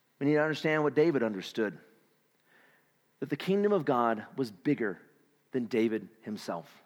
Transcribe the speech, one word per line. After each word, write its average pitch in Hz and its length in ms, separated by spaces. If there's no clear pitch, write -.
We 143 80
need 151 60
to 151 100
understand 156 400
what 143 100
David 151 300
understood, 101 540
that 139 80
the 151 60
kingdom 202 380
of 165 120
God 117 380
was 123 140
bigger 113 480
than 123 140
David 110 440
himself. 98 460